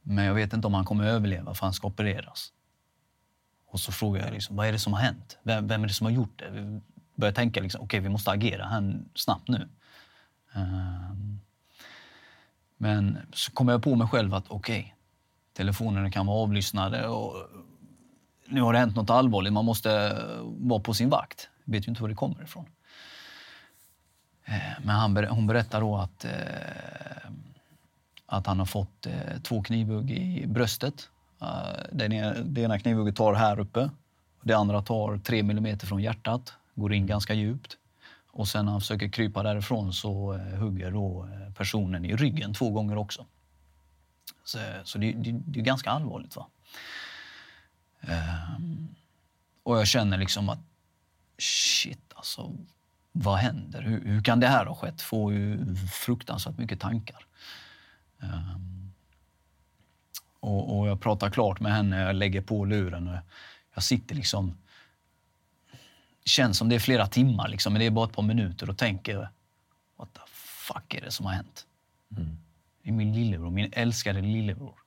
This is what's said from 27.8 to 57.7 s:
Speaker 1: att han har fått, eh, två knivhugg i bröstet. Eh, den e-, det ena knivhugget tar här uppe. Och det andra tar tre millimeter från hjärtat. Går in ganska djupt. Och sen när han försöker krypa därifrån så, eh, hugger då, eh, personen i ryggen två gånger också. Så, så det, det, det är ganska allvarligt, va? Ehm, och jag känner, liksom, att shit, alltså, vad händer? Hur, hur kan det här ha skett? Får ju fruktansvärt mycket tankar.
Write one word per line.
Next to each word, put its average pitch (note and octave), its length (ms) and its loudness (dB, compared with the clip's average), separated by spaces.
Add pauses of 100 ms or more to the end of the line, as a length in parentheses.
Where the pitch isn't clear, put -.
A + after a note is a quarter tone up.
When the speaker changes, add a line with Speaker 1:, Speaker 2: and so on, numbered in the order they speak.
Speaker 1:
att F#2+ 220 -2
han F#2+ 120 2
har F#2+ 60 2
fått, - 400 -4
eh, B2+ 380 -6
två A2 200 0
knivhugg A2+ 480 0
i F#3 360 -2
bröstet. A#2+ 600 0 (320)
Eh, - 60 -6 (440)
den A2 200 0
e-, G#2+ 340 0
det C3 160 -2
ena A2 180 2
knivhugget A2 360 2
tar G#2+ 180 6
här G#2+ 260 4
uppe. A2+ 240 0 (560)
Och - 80 -4
det A2+ 60 4
andra G#2 280 4
tar G#2+ 360 -2
tre A2 260 0
millimeter G#2 440 0
från G2 140 -2
hjärtat. A2+ 520 -2 (220)
Går G#2 180 0
in G2 120 4
ganska G#2 280 0
djupt. A2 440 -2 (540)
Och G#2 160 -2
sen G#2 180 0
när G#2 60 2
han G2+ 100 0
försöker G#2 280 -2
krypa G#2 340 0
därifrån G#2 500 -2
så, G2 400 -4
eh, F#2+ 60 -6 (200)
hugger F#2 320 -2
då, F#2 340 -2
eh, G2 280 -14
personen F#2 520 -2
i G#2+ 100 0
ryggen A2+ 380 0
två A#2 180 0
gånger G#2 260 0
också. G#2 280 -8 (1160)
Så, - 140 -8 (260)
så - 140 -8
det, G#2+ 140 2
det, A#2 200 -4
det C3 280 -4
är A2 40 -2
ganska C3 280 2
allvarligt, C3+ 440 -4
va? - 120 -14 (1500)
Ehm, E2+ 840 -4 (760)
och A#2+ 140 2
jag G#2 100 4
känner, G2+ 300 2
liksom, G2 320 0
att - 100 -4 (800)
shit, - 800 -2
alltså, - 380 -10 (580)
vad G2+ 260 2
händer? E2 440 -2
Hur, A2 240 -2
hur G#2 180 2
kan A#2+ 160 6
det B2 80 8
här B2+ 180 6
ha - 100 -8
skett? - 260 -8
Får G#2+ 320 0
ju G2+ 420 -2
fruktansvärt - 840 -4
mycket A#2 220 -4
tankar. - 460 -6 (960)